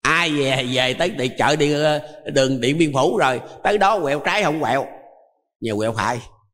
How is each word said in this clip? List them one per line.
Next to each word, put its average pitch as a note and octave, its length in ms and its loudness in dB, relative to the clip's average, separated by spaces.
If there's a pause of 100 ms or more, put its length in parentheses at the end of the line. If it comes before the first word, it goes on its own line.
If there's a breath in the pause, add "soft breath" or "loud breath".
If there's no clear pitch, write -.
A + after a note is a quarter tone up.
Ai D#3+ 300 2
về, C3+ 420 0
về B2+ 200 0
tới E3 160 -2
địa, C3+ 180 -4
chợ C3 280 0
điện, D3 180 2
ờ, D3+ 280 0 (320 loud breath)
đường C3 280 2
Điện C#3 160 0
Biên D#3 160 0
Phủ D3+ 240 2
rồi, C3 240 2 (220 loud breath)
tới G#3 140 2
đó G3+ 220 2
quẹo D3 200 0
trái F#3+ 240 -2
không D#3 180 0
quẹo, C3 240 0 (720)
nhiều A2 180 -2
quẹo A2 160 -2
phải. A2 260 -2 (340)